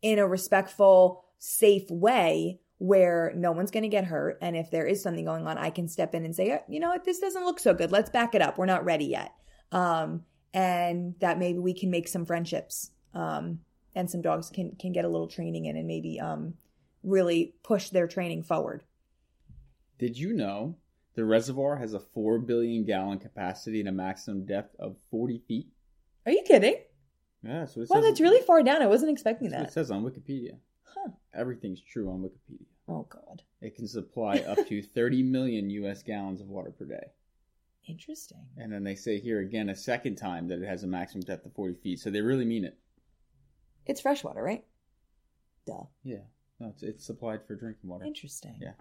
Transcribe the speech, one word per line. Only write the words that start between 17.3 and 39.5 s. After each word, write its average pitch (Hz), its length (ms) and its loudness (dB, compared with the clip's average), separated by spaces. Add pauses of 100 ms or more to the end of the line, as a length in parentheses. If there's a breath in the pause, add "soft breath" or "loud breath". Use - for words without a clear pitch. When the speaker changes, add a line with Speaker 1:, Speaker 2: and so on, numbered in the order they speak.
Speaker 1:
push 196 260 -2
their 175 180 2
training 170 360 -6
forward. 160 400 -4 (1160)
Speaker 2:
Did 120 180 -4
you 175 160 -4
know 113 440 -4 (360)
the 113 120 -2
reservoir 131 500 2
has 117 180 -8
a 98 60 -4
four 110 400 0
billion 117 460 0
gallon 98 340 -2
capacity 101 600 -8
and 101 80 -4
a - 20 -4
maximum 95 540 -6
depth 98 340 -6
of 98 160 -10 (160)
forty 120 360 -4
feet? 117 200 -6 (580)
Speaker 1:
Are 233 60 0
you 359 160 4
kidding? 247 280 10 (680)
Speaker 2:
Yeah, 123 160 -6
that's 151 160 -10
what 113 80 -6
it - 60 -10
Speaker 1:
Wow, 381 80 6
Speaker 2:
says. 453 80 6
Speaker 1:
that's 427 160 4
really 403 200 8
far 330 220 8
down. 285 180 4
I 247 60 4
wasn't 254 240 4
expecting 233 380 -2
Speaker 2:
That's 135 100 -6
what - 60 -2
Speaker 1:
that. - 40 -8
Speaker 2:
it - 40 -20
says 151 180 -2
on 101 120 -4
Wikipedia. 131 540 -8 (260)
Speaker 1:
Huh. 392 280 -12 (220)
Speaker 2:
Everything's 120 480 -8
true 101 280 -8
on 92 120 -8
Wikipedia. - 440 -14 (240)
Speaker 1:
Oh, - 200 -8
God. - 340 -20 (180)
Speaker 2:
It 110 140 -14
can 113 120 -12
supply 104 520 -4
up - 180 -4
Speaker 1:
<laughs> - 100 0
Speaker 2:
to 104 140 -6
thirty 123 420 0
million 127 460 -2
U 101 180 -6
S 98 160 -8
gallons 98 380 -8
of 98 60 -16
water 95 240 -12
per - 140 -16
day. 64 200 -14 (840)
Speaker 1:
Interesting. - 580 -18 (120)
Speaker 2:
And 113 140 -12
then 101 120 -8
they 98 120 -6
say 104 240 -4
here 110 200 -4
again 101 300 -6